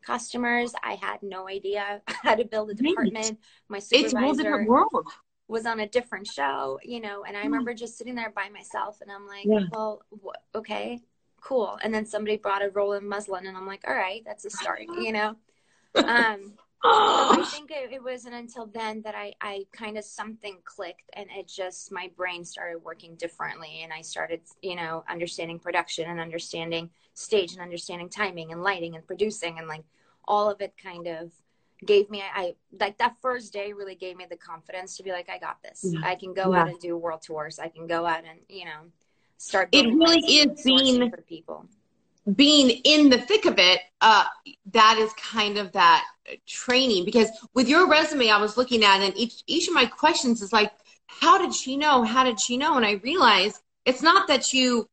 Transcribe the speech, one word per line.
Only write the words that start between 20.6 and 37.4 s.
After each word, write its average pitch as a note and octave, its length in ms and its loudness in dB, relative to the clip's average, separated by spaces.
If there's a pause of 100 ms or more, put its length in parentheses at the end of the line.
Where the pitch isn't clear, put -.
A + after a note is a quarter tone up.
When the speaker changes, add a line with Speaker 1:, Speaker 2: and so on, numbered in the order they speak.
Speaker 1:
clicked, - 480 -14
and G3+ 180 -16
it F#3 160 -14
just, - 440 -12
my F#3 260 -12
brain F3 260 -8
started F3 360 -14
working E3 360 -20
differently, D#3+ 680 -12
and E3 100 -14
I D#3+ 80 -14
started, E3 400 -10 (200)
you F#3 140 -8
know, E3 320 -8
understanding E3+ 520 -10
production E3+ 500 -6
and E3+ 100 -8
understanding E3 680 -8 (240)
stage F3+ 400 -2
and F#3 80 -16
understanding F3 480 -12
timing F3 420 -8
and E3+ 120 -10
lighting F3 320 -4
and E3 100 -18
producing, F3 540 -6
and, D#3+ 80 -14
like, D#3 160 -12 (440)
all G#3 220 2
of G3+ 120 -8
it G3 200 -10
kind F3 260 -14
of E3 240 -12 (540)
gave G3+ 240 4
me, G3+ 120 -10
I, F#3 340 -6 (240)
like, G#3+ 180 -2
that A#3+ 240 0
first B3 320 -6
day G3+ 180 -8
really G3 240 -12
gave F3+ 220 -12
me F3+ 120 -18
the F3 60 -12
confidence F3 600 -16
to F#3+ 60 -18
be F#3+ 80 -8
like, F3 180 -8
"I F#3 80 -10
got - 240 -12
this. - 240 -14
Speaker 2:
Yeah. E3 180 -4
Speaker 1:
I F3+ 120 -2
can F#3 180 -14
go F#3+ 200 0
Speaker 2:
Yeah. F3+ 80 4
Speaker 1:
out E3 80 2
and E3+ 100 -14
do E3+ 180 -8
world E3 240 -8
tours. D#3 380 -12